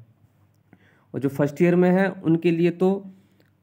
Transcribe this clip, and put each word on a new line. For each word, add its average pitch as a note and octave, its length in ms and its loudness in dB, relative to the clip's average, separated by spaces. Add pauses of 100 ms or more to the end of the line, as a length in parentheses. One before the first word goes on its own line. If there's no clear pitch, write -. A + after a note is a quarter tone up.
(1160)
और B2 60 -6
जो C3+ 100 -2
फर्स्ट C#3+ 320 -2
ईयर F3 140 4
में F3+ 140 4
है F#3+ 200 2
उनके E3 400 -2
लिए E3+ 220 0
तो F#3 400 -2 (500)